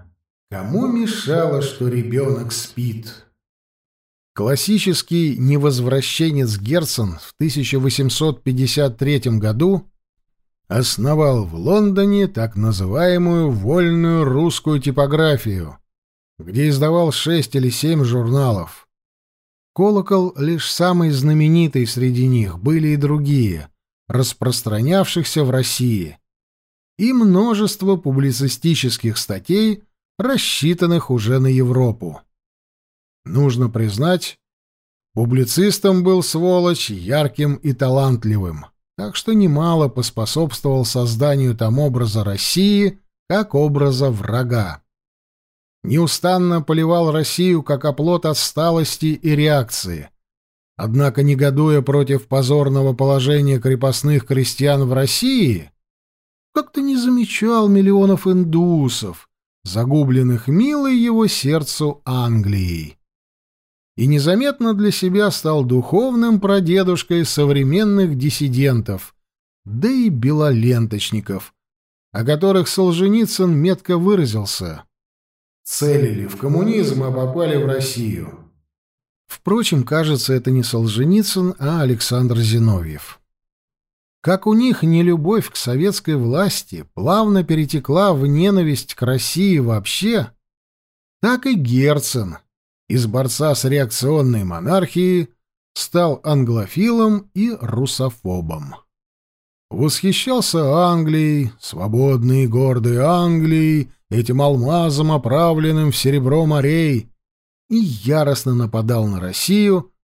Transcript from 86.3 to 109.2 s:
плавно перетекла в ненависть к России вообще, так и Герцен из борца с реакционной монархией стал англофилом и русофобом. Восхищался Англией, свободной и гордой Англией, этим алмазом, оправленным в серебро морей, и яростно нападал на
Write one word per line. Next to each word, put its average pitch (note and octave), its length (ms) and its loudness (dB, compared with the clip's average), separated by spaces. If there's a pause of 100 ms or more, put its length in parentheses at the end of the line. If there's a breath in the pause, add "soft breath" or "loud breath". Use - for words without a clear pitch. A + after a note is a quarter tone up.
плавно F#3+ 500 2
перетекла D#3 680 0
в C#3 140 0
ненависть D#3+ 680 0
к - 80 -8
России D#3 560 0
вообще, B2 720 -2 (880)
так B3+ 260 0
и C4 80 2
Герцен C3 840 0 (500)
из A#2+ 180 0
борца C3 480 -2
с - 100 -2
реакционной C3 800 0
монархией E3+ 880 0 (440)
стал E3+ 480 -2
англофилом D#3 1120 0
и A3 160 0 (100)
русофобом. F#2 1160 -6 (920)
Восхищался F3+ 920 0 (240)
Англией, D#3 720 0
свободной B2 840 0
и - 20 2
гордой A#2+ 520 0
Англией, D#3 920 2 (240 soft breath)
этим A#2+ 260 0
алмазом, D3 720 2
оправленным D#3 800 2
в - 60 -4
серебро C#3 500 2
морей, D3 640 0 (580)
и A3+ 80 0
яростно C#3 760 0
нападал A2+ 520 0
на G2 140 -4